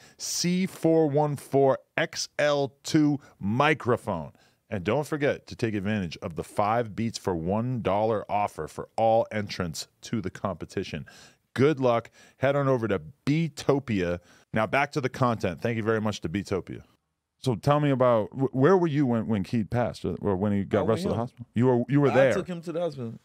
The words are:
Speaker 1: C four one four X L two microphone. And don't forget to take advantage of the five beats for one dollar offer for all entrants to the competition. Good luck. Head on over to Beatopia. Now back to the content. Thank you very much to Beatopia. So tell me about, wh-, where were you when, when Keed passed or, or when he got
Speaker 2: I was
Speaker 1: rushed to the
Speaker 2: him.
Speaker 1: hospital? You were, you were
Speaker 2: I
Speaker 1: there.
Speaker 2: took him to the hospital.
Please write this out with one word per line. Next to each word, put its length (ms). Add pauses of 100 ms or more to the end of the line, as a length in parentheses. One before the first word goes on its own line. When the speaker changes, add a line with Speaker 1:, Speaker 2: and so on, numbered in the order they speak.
(180)
Speaker 1:
C 480
four 420
one 300
four 400 (180)
X 320 (100)
L 360 (100)
two 360 (200)
microphone. 920 (380)
And 140
don't 240
forget 400
to 80
take 180
advantage 480
of 140
the 80
five 500
beats 240
for 160
one 480
dollar 480
offer 380
for 300
all 340
entrants 560 (140)
to 180
the 100
competition. 760 (480)
Good 260
luck. 320 (260)
Head 200
on 100
over 220
to 120 (240)
Beatopia. 920 (340)
Now 140
back 240
to 100
the 80
content. 520
Thank 160
you 60
very 180
much 200
to 80
Beatopia. 540 (560)
So 160
tell 240
me 120
about, 400
wh-, 220
where 240
were 100
you 180
when, 220
when 160
Keed 280
passed 340
or, 160
or 140
when 160
he 140
got 140
Speaker 2:
I 20
was 80
Speaker 1:
rushed 140
to 60
the 40
Speaker 2:
him. 60
Speaker 1:
hospital? 260 (100)
You 120
were, 200
you 140
were 100
Speaker 2:
I 20
Speaker 1:
there. 200
Speaker 2:
took 140
him 140
to 100
the 100
hospital. 320 (100)